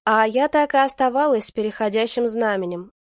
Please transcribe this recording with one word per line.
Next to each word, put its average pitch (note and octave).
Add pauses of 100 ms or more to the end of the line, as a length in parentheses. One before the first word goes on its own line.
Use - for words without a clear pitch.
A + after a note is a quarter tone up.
а A3
я B3+
так D4
и -
оставалась C4+
переходящим A3
знаменем, G3 (100)